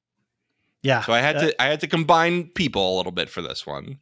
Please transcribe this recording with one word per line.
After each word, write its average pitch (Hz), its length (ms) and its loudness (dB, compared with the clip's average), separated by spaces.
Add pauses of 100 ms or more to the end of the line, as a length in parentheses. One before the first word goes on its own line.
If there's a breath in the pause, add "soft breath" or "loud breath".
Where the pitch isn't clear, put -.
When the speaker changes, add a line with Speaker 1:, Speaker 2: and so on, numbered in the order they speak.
(840)
Speaker 1:
Yeah. 127 200 0
Speaker 2:
So 117 100 -2
I 117 80 4
had 147 160 2
Speaker 1:
Uh, 143 60 0
Speaker 2:
to, 156 200 0
I 131 40 4
had 151 160 0
to - 40 -4
combine 170 600 2
people 98 480 0
a - 0 -
little 90 160 -4
bit 87 180 -4
for 90 120 -8
this 67 220 -8
one. 73 380 -12